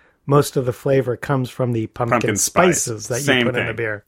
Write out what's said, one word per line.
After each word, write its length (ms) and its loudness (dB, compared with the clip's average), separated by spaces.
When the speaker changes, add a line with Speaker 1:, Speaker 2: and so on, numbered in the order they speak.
Speaker 1:
most 320 2
of 100 0
the 60 -2
flavor 440 0
comes 340 -2
from 220 -2
the 160 -2
pumpkin 320 0
Speaker 2:
Pumpkin 160 0
spice. 460 2
Speaker 1:
spices 260 -8
that 120 -4
Speaker 2:
Same 200 2
Speaker 1:
you 40 2
put 100 0
Speaker 2:
thing. 80 -2
Speaker 1:
in 60 -4
the 60 -6
beer. 340 -6